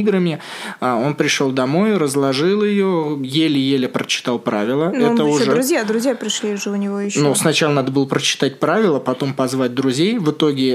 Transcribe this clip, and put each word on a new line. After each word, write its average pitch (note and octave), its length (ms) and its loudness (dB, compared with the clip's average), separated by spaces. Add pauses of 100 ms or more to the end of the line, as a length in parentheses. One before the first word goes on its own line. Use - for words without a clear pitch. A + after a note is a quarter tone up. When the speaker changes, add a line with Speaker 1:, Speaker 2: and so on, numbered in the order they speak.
Speaker 1:
играми. F#3 400 0 (400)
А, B2 160 0
он C#3 180 0
пришёл C#3+ 380 0
домой, D#3 440 0
разложил C#3+ 680 0
её, F#3+ 600 0
еле-еле C3+ 640 2
прочитал - 500 -2
правила. A#2+ 560 0
Speaker 2:
Ну, B3 200 2
Speaker 1:
Это A#3 80 2
Speaker 2:
ещё - 40 2
Speaker 1:
уже D3 200 2
Speaker 2:
друзья, B3+ 380 2
друзья A3+ 300 0
пришли G#3 420 -4
же G3+ 140 -6
у G3+ 60 -2
него G3+ 240 -2
ещё. G3+ 200 -2
Speaker 1:
Ну, C#3+ 140 4
сначала D3+ 380 2
надо C3+ 180 0
было C#3 160 0
прочитать C#3 520 -2
правила, E3 420 2
потом C3 340 -2
позвать C3 400 -2
друзей. C3+ 440 0
В D#3 120 0
итоге C#3+ 440 0